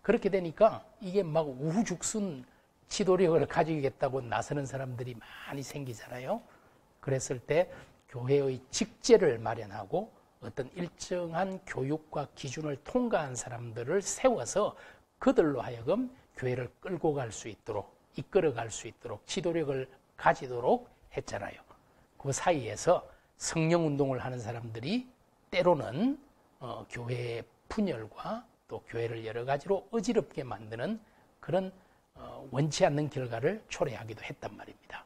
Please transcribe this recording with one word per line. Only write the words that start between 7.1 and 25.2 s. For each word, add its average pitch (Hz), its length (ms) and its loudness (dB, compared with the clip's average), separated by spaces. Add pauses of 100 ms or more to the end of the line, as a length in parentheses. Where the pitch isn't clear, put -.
때 160 320 2 (380)
교회의 131 520 2 (100)
직제를 185 680 6
마련하고 113 760 -4 (280)
어떤 127 340 -8
일정한 180 920 -4
교육과 139 680 -4
기준을 143 500 -6
통과한 208 500 0
사람들을 120 680 -4
세워서 196 760 2 (420)
그들로 165 420 4
하여금 127 540 -2 (220)
교회를 123 340 -2 (100)
끌고 170 340 0
갈 123 180 -4
수 - 160 -10
있도록, 101 500 -8 (180)
이끌어 160 360 2
갈 117 180 -4
수 - 160 -10
있도록, 110 400 -12
지도력을 156 640 -2 (280)
가지도록 151 720 2 (280)
했잖아요. - 440 -8 (560)
그 139 160 -4
사이에서 147 760 2 (280)
성령 165 500 2
운동을 139 380 2
하는 127 140 -4
사람들이 117 680 -4 (420)